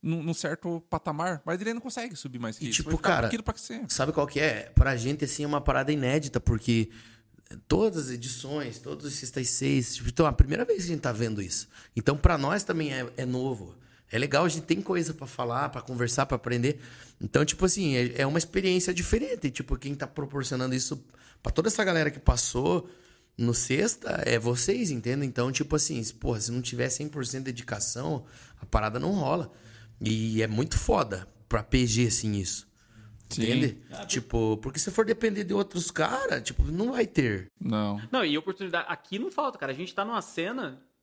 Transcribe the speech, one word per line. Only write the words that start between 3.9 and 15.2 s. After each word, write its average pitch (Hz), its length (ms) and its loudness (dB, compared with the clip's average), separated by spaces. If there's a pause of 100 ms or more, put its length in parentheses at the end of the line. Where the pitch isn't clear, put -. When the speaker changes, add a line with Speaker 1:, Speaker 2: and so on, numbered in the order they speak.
Speaker 2:
sabe 139 200 2
qual 143 160 0
que - 100 -4
é? 139 380 0
Pra 135 200 6
gente, 143 280 -2
assim, - 180 -4
é 147 60 -2
uma 147 120 2
parada 135 300 2
inédita, 139 480 2
porque 113 500 2 (800)
todas 175 400 2
as 127 40 -6
edições, 127 680 -6
todos 147 260 -12
os 143 100 -6
Sexta - 260 -6
e 127 40 -2
Seis, 135 520 2
tipo, - 120 -4
então, - 160 4
é 156 40 4
a 139 40 2
primeira 151 320 6
vez 466 140 2
que 180 60 -4
a 170 100 -2
gente 143 60 -4
tá 135 120 -2
vendo 110 300 -2
isso. - 260 -4 (280)
Então, 135 200 2
pra 165 220 6
nós 156 240 0
também 156 320 0
é, 127 120 -4 (100)
é 131 100 -4
novo. 123 500 -4 (320)
É 110 100 -2
legal, 143 260 2
a 180 40 4
gente 156 160 -4
tem 175 160 2
coisa 175 340 -2
pra 139 120 -14